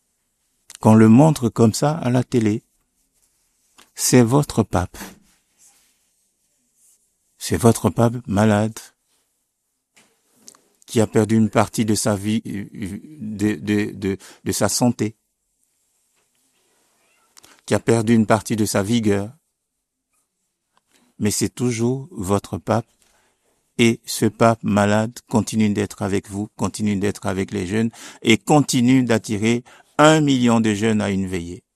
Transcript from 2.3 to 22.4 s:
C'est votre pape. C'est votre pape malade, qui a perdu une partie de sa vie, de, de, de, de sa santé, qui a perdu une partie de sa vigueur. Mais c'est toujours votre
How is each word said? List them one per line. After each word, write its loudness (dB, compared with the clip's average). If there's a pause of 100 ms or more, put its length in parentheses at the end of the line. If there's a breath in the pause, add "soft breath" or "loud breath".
C'est 2
votre 0
pape. -4 (2500)
C'est -4
votre 2
pape -2
malade, 0 (2000)
qui 0
a 0
perdu 0
une 2
partie -2
de 0
sa -2
vie, -4
de, -8
de, -2
de, -6 (260 loud breath)
de -4
sa -2
santé, -2 (2500 soft breath)
qui -2
a 0
perdu 2
une 4
partie -2
de -2
sa -2
vigueur. -2 (1900)
Mais -2
c'est -4
toujours -4
votre -4